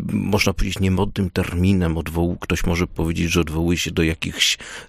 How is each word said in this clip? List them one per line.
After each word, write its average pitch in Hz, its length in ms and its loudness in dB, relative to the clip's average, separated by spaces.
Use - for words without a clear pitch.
można 98 420 0
powiedzieć, 98 260 -2
niemodnym 95 500 0
terminem. 87 680 2
Odwoł-, 85 420 -2
ktoś - 260 -2
może 87 220 2
powiedzieć, 82 440 -2
że 85 100 4
odwołuje 82 360 0
się 80 140 -4
do 82 120 2
jakichś, - 540 0